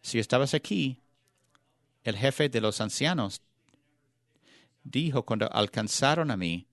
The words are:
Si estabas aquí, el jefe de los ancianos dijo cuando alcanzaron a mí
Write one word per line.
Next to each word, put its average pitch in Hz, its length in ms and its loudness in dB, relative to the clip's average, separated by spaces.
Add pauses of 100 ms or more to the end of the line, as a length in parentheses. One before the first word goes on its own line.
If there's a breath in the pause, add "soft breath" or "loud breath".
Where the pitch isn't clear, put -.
Si - 160 -4
estabas 127 360 2
aquí, 147 440 -2 (1080)
el 110 100 -2
jefe 135 320 2
de 123 140 0
los 107 180 0
ancianos 123 640 -2 (1400 soft breath)
dijo 135 400 0
cuando 110 280 -2
alcanzaron 135 800 2
a 107 60 0
mí 87 360 -2